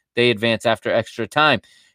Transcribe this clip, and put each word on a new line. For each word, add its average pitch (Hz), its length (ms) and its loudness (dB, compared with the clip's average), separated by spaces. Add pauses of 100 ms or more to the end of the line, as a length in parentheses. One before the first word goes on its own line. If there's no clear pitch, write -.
(160)
They 120 140 4
advance 113 360 -2
after 113 240 -2
extra 110 380 -4
time. 147 320 2 (340)